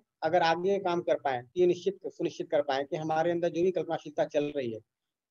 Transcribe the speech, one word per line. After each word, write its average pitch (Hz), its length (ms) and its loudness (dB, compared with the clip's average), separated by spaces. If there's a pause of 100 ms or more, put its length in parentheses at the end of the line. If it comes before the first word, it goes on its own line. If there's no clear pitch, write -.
(220)
अगर 165 200 4
आगे 175 360 2
काम 175 240 0
कर 165 180 2
पाए 131 220 -2
तो - 180 -4
ये 180 60 6
निश्चित 180 320 0 (100)
सुनिश्चित 165 420 -6
कर 147 120 4
पाए 143 220 -2
कि 170 120 -6
हमारे 160 340 0
अंदर 170 180 0
जो 165 140 -2
भी 185 100 2
कल्पनाशीलता 156 540 -2
चल 147 260 0
रही 131 200 -4
है 110 60 -8 (520)